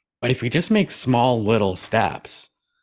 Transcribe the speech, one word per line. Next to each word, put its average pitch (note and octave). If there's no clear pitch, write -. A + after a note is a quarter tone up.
But A#2+
if B2+
we A#2
just F3
make G#3+
small B2
little G#2
steps, -